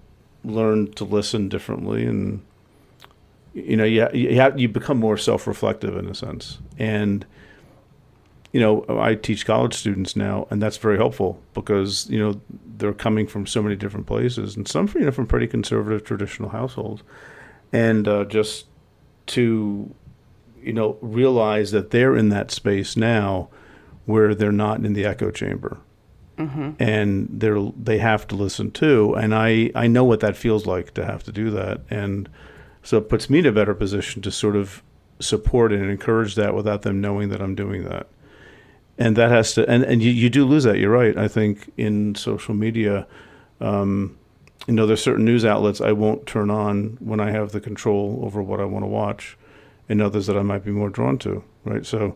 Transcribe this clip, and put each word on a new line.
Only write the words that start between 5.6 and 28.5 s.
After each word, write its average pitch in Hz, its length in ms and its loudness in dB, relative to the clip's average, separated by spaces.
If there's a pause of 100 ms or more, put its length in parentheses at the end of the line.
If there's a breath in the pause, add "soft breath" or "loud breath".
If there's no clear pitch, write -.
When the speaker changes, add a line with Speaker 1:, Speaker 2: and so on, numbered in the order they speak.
Speaker 1:
in 92 100 -8
a 92 60 -10
sense. - 460 -12 (180)
And, 104 480 -2 (1300 soft breath)
you 135 100 2
know, 107 280 4
I 110 260 2
teach 110 300 -4
college 123 280 2
students 95 420 -4
now, 98 340 -2
and 104 120 -2
that's 104 160 -2
very 104 200 2
helpful 101 440 0 (120)
because, 101 560 -2
you 110 100 -2
know, 104 200 -2 (380)
they're 104 160 -2
coming 107 340 0
from 101 200 -8
so 117 140 -2
many 104 140 -2
different 101 320 -8
places, 113 480 -4
and 104 120 -10
some, 185 280 -2
you 330 60 0
know, 147 100 0
from 123 160 -4
pretty 120 200 0
conservative 110 560 -4
traditional 101 460 -8
households. 110 540 -8 (720 loud breath)
And, 113 340 2
uh, 101 180 2
just 107 400 -2 (600)
to, 107 640 0 (680)
you 120 120 -6
know, 107 280 0
realize 110 680 2
that 101 200 0
they're 127 240 6
in 110 140 4
that 101 220 0
space 98 440 -2
now 107 540 0 (560 loud breath)
where 107 300 4
they're 104 160 2
not 104 340 0
in 104 80 0
the 101 120 -2
echo 101 260 -2
chamber. - 480 -8 (580)
Speaker 2:
Mm-hmm. 151 420 -6
Speaker 1:
And 107 520 0
they're, 107 280 0 (220)
they 110 160 0
have 110 300 2
to 104 80 -6
listen 101 360 -4